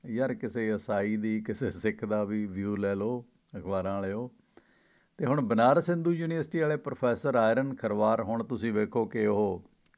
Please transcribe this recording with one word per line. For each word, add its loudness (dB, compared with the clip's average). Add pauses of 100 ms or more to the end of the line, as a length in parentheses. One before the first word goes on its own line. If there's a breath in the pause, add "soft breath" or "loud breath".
ਯਾਰ -2
ਕਿਸੇ -2
ਈਸਾਈ 0
ਦੀ, 0
ਕਿਸੇ -4
ਸਿੱਖ -4
ਦਾ 0
ਵੀ -2
ਵਿਊ -4
ਲੈ 0
ਲਓ -4 (340)
ਅਖਬਾਰਾਂ -2
ਵਾਲਿਓ। -4 (880 soft breath)
ਤੇ -2
ਹੁਣ 2
ਬਨਾਰਸ 4
ਹਿੰਦੂ 0
ਯੂਨੀਵਰਸਿਟੀ -2
ਵਾਲੇ 2
ਪ੍ਰੋਫੈਸਰ -2
ਆਇਰਨ 4
ਖਰਵਾਰ, 2
ਹੁਣ -2
ਤੁਸੀਂ -2
ਵੇਖੋ 0
ਕਿ 0
ਉਹ 0 (280)